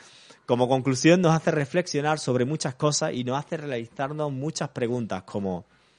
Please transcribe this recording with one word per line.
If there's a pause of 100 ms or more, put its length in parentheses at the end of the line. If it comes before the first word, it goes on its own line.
(460)
Como
conclusión,
nos
hace
reflexionar
sobre
muchas
cosas
y
nos
hace
realizarnos
muchas
preguntas,
como (340)